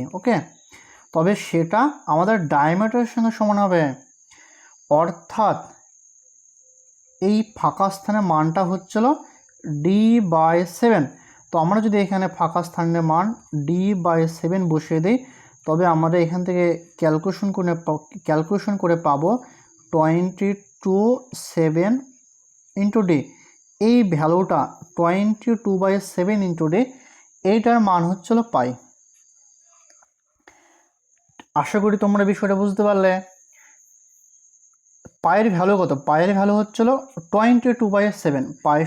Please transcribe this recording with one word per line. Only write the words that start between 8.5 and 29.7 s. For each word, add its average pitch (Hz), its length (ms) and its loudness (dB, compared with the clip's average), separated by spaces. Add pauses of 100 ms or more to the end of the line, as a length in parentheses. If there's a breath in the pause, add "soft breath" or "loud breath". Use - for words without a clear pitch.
হচ্ছিল 190 340 -2 (800 loud breath)
d 165 40 0 (460)
by 160 240 4 (220)
seven। 220 240 2 (460 loud breath)
তো - 140 -4
আমরা 196 220 2
যদি 208 180 0
এখানে 190 220 -2 (120)
ফাঁকা 170 300 -2
স্থানের 170 440 -2
মান 170 140 2 (420)
d - 20 0 (360)
by 165 160 2 (160)
seven 180 240 -2 (100)
বসিয়ে 156 340 -2
দিই, 226 120 2 (500 loud breath)
তবে 156 160 0 (100)
আমরা 160 320 0
এখান 180 220 -4
থেকে 180 180 0 (340)
ক্যালকুলেশন 170 560 -2
করে 175 180 -2 (120)
পা-, 151 200 -6 (220)
ক্যালকুলেশন 165 540 -2
করে 170 140 2 (120)
পাবো 147 220 0 (640 loud breath)
twenty-two 185 1120 0 (440)
seven 165 400 0 (920)
into 208 280 0
d। - 20 4 (760 loud breath)
এই 240 100 4 (180)
ভ্যালুটা 165 440 2 (380)
twenty-two 208 840 0
by 190 100 2 (200)
seven 202 260 0 (100)
into 165 240 -2
d, - 20 2 (760 loud breath)
এইটার 233 260 2 (100)
মান 180 140 2 (100)
হচ্ছিল 208 260 -2 (160)
পাই। 127 160 0 (3000 soft breath)